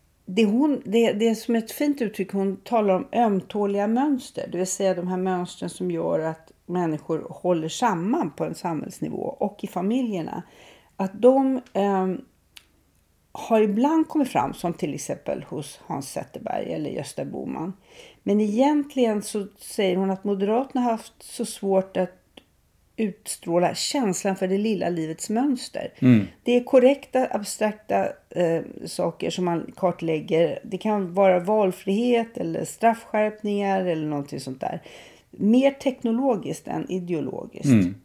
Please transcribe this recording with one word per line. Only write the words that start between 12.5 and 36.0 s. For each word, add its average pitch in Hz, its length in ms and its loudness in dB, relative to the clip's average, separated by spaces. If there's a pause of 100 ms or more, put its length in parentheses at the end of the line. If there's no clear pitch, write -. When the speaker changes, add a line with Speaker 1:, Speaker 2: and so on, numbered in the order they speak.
Speaker 1:
har - 280 2
ibland 262 480 4
kommit 285 200 0
fram, - 260 -2
som 170 180 -4
till 160 220 -4
exempel - 540 -6
hos - 380 -10
Hans 147 260 -8
Zetterberg - 600 -6
eller 160 180 -6
Gösta 147 340 -8
Bohman. 147 480 -8 (500)
Men 202 180 2
egentligen 240 840 2
så 208 240 -6 (120)
säger 190 380 0
hon 190 140 0
att 190 140 -4
Moderaterna 214 560 0
har 247 100 2
haft 226 220 -6 (100)
så - 220 -8
svårt 190 520 0
att 185 140 0 (840)
utstråla 175 800 -2
känslan 202 600 -2
för 185 120 -2
det 196 100 0
lilla 202 300 0
livets 165 420 -4
mönster. 247 680 -2
Speaker 2:
Mm. 117 280 6 (160)
Speaker 1:
Det 240 140 2
är 247 80 2
korrekta, 262 680 4
abstrakta, 208 760 -2 (240)
eh, 165 300 0 (260)
saker 170 440 -4
som 180 140 -2
man 170 320 0
kartlägger. 165 880 0
Det 185 140 -6
kan 196 360 -2
vara 185 260 6
valfrihet 214 1000 2
eller 165 260 -4
straffskärpningar 208 1200 0
eller 160 220 0
någonting 143 340 -4
sånt 131 200 -10
där. - 220 -6 (480)
Mer 240 400 4
teknologiskt 240 960 -2